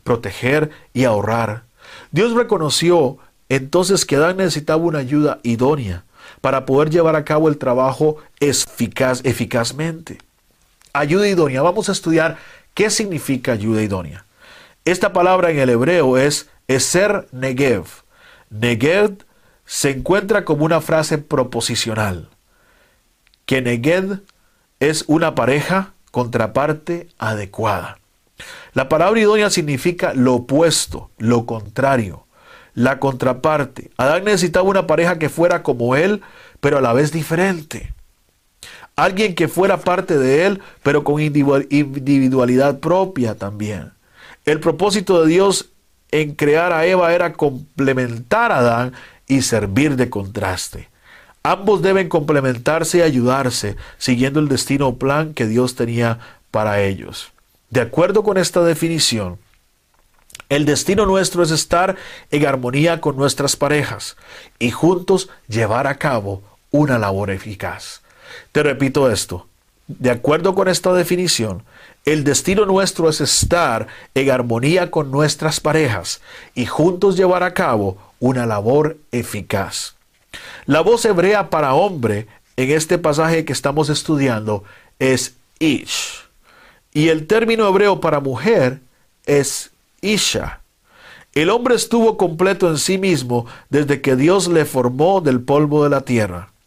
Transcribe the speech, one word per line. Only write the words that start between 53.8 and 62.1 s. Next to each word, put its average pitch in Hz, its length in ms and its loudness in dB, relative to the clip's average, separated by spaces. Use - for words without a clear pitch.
siguiendo 131 420 0
el 151 80 2
destino 139 400 0
o 120 100 -2
plan 147 360 -2
que 123 140 -2
Dios 123 280 0
tenía 117 440 -2
para 107 300 0
ellos. - 500 -6
De 113 80 0
acuerdo 180 440 2
con 196 140 0
esta 180 260 0
definición, 156 760 -2
el 147 160 0
destino 185 400 0
nuestro 185 360 0
es 160 100 2
estar 175 440 0